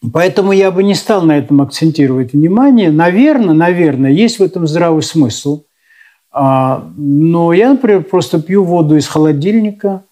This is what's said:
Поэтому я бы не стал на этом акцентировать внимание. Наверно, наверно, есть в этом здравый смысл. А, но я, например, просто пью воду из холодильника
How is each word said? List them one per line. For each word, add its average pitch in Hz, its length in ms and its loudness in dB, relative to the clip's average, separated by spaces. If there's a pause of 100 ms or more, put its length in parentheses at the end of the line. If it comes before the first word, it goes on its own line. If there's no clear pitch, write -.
(140)
Поэтому 185 380 0
я 196 180 2
бы 185 140 -2
не 196 100 0
стал 190 300 -2
на 151 160 2
этом 139 220 0
акцентировать 135 720 -2
внимание. 196 580 2
Наверно, 185 640 2
наверно, 160 500 0
есть 190 320 0
в 196 60 2
этом 170 240 -4
здравый 160 340 0
смысл. 147 640 -2 (680)
А, 131 640 -2
но 160 560 0
я, 214 200 2
например, 214 320 0
просто 170 360 -2
пью 185 240 -2
воду 170 320 0
из 143 120 0
холодильника 190 1040 -2